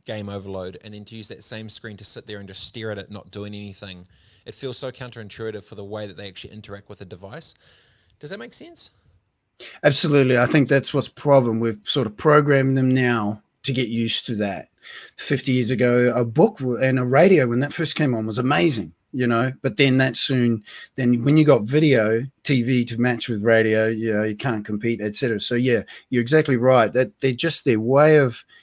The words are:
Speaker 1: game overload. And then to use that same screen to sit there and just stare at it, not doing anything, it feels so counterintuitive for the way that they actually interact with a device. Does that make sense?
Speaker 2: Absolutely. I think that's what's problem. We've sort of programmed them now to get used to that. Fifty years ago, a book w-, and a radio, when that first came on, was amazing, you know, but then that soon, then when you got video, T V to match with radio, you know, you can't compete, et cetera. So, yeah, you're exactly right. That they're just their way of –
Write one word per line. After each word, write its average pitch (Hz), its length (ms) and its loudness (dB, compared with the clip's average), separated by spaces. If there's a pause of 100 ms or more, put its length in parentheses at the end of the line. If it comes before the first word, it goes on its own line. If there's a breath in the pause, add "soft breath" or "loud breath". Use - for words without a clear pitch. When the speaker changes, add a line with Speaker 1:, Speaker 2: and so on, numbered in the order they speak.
Speaker 1:
game 107 240 -10
overload. 98 540 -10
And 107 100 -20
then 104 120 -18
to 110 100 -20
use 107 140 -16
that - 140 -18
same 110 260 -14
screen 104 280 -16
to 101 80 -18
sit - 220 -16
there 104 100 -12
and 101 100 -16
just 92 200 -16
stare 110 240 -10
at 101 80 -8
it, 95 100 -14
not 98 220 -18
doing 104 240 -12
anything, 98 500 -16 (400 soft breath)
it - 80 -16
feels 127 240 -12
so 127 140 -10
counterintuitive 110 720 -12
for - 100 -20
the 101 100 -14
way 107 220 -10
that 95 100 -14
they 101 120 -14
actually - 260 -18
interact 101 360 -18
with 104 120 -20
a 98 40 -16
device. 98 500 -18 (640 soft breath)
Does 151 100 -16
that 196 80 -12
make 240 160 -18
sense? - 380 -20 (920 loud breath)
Speaker 2:
Absolutely. 139 540 4
I 120 80 4
think 135 240 2
that's 139 240 0
what's 139 160 -2
problem. 123 500 2
We've 113 240 -4
sort 123 240 -2
of 104 80 -12
programmed 143 600 4
them 131 160 2
now 117 480 0 (220)
to 139 100 -4
get 117 160 -4
used 113 380 -2
to 117 80 -6
that. 98 340 -4 (480 loud breath)
Fifty - 340 -2
years 127 200 0
ago, 123 440 2
a 123 80 2
book 156 360 2
w-, 127 220 -4
and 131 160 2
a 127 60 0
radio, 139 440 6
when 120 120 0
that 143 140 -4
first 160 220 -4
came 143 180 0
on, 110 120 -4
was 110 120 -6
amazing, 127 560 0 (180)
you 123 160 -2
know, 120 240 2 (100)
but 120 140 -4
then 135 220 4
that 131 180 2
soon, 120 480 0 (320 loud breath)
then 120 300 0
when 143 100 4
you 156 80 6
got 135 200 4
video, 120 600 2 (200)
T 131 200 0
V 123 220 0
to 117 160 -6
match 120 260 -2
with 107 160 -6
radio, 110 440 2
you 113 260 -4
know, 104 100 0
you 107 140 -4
can't 113 260 -4
compete, 107 380 -4
et 104 160 -6
cetera. 117 240 -2
So, - 140 -4
yeah, 120 260 2 (280 loud breath)
you're 120 120 2
exactly 143 340 2
right. 120 380 4
That 123 260 -2
they're 135 140 0
just - 320 -4
their 110 160 2
way 143 340 4
of – 131 300 2 (180 soft breath)